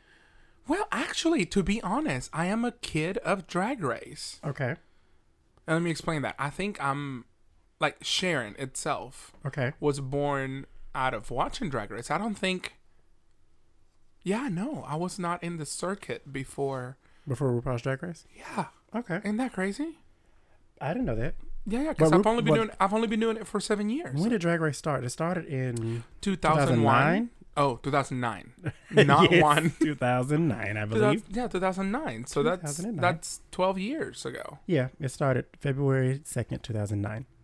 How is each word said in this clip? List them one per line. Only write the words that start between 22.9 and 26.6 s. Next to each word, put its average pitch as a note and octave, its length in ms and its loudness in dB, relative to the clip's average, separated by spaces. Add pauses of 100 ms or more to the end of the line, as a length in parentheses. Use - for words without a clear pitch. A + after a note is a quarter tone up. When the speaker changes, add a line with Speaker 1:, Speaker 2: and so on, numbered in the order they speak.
Speaker 1:
only A3+ 140 2
been A3 120 0
doing A3+ 180 0
it G#3+ 100 -10
for G#3 120 -2
seven G#3 300 0
years. A3 300 -2
Speaker 2:
when G3+ 100 2
did A3+ 120 2
Drag E3+ 200 2
Race D#3 160 0
start? C3+ 260 -2
It B2 60 -2
started E3 360 -2
in A#2 580 -2 (180)
Speaker 1:
Two G3 140 0
thousand C#3 460 6